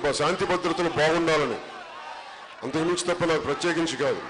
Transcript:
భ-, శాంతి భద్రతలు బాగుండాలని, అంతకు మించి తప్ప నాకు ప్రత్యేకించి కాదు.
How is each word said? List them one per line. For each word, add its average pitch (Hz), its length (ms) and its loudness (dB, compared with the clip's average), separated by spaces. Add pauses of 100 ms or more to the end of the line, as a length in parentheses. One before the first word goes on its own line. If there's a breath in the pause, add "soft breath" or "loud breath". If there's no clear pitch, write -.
భ-, 139 160 2
శాంతి 175 300 2
భద్రతలు 175 400 2 (100)
బాగుండాలని, 156 580 4 (1040)
అంతకు 139 260 -2
మించి 175 200 0
తప్ప 175 220 2
నాకు 156 180 2
ప్రత్యేకించి 160 560 0
కాదు. 107 260 0